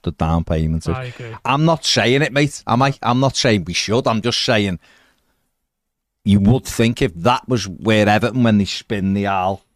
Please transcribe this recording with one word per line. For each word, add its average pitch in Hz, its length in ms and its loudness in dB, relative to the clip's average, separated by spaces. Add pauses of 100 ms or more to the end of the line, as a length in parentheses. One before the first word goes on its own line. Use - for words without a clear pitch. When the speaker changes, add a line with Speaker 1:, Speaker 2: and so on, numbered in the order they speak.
Speaker 1:
the 87 80 -6
down 82 340 -2
payment 80 420 -2
is." - 80 -2
Speaker 2:
I 131 100 -8
agree. 117 300 -14 (120)
Speaker 1:
I'm 139 180 0
not 160 220 0
saying 117 360 2
it, 135 100 -2
mate. 143 340 -2
Am 120 160 2
I? 139 200 0
I'm 123 180 0
not 135 160 0
saying 107 280 2
we 87 100 -6
should. 113 320 -2
I'm 120 140 0
just 113 240 -2
saying 101 340 0 (1500)
you 101 160 4
would 110 260 2
think 120 340 0
if 110 140 -2
that 98 340 -2
was 113 200 -2
where 104 400 2
Everton, 113 340 2
when 110 160 4
they 101 60 2
spin 98 500 -4
the 101 120 0
aisle 95 360 -2 (140)